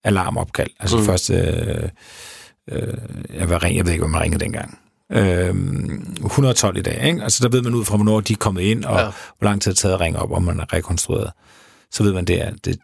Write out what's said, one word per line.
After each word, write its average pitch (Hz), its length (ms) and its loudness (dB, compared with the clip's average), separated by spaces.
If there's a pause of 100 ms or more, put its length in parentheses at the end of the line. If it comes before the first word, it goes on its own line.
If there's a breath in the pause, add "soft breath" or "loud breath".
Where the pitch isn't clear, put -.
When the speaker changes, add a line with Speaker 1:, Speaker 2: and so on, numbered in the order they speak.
Speaker 1:
alarmopkald. - 640 -2 (100)
Altså 101 160 0
Speaker 2:
Mm. 110 80 2
Speaker 1:
første, 92 300 2
øh, 82 540 0 (840 loud breath)
øh, - 240 -6 (360)
jeg 85 200 -2
var 85 120 0
ring-, 87 140 2
jeg 87 100 2
ved 85 60 2
ikke, 82 100 0
hvor 80 80 0
man 82 100 0
ringede 80 240 0
dengang. - 340 -8 (340)
Øhm, 92 1080 0
hundrede 127 320 2
og - 40 2
tolv 95 200 2
i 95 60 -2
dag, - 240 -2
ikke? 170 160 0
Altså, 120 220 2
der 120 60 4
ved 123 120 2
man 120 120 -2
ud 117 100 0
fra, 104 120 0
hvornår 107 240 4
de 104 120 -2
er 101 40 2
kommet 95 260 0
ind, 110 220 2
og 107 140 2
Speaker 2:
Ja. 117 60 4 (340 loud breath)
Speaker 1:
hvor - 100 -2
lang 101 140 0
tid 104 100 2
det 92 60 0
har - 40 0
taget 95 120 2
at 92 60 -2
ringe 82 180 0
op, 82 120 -4
og 90 120 0
man 85 180 0
er 82 120 -6
rekonstrueret. 87 580 -2 (600 soft breath)
Så - 120 -2
ved 101 100 4
man, 92 120 -2
det 90 180 2
er, - 80 -4
det 90 260 -4
er - 80 -16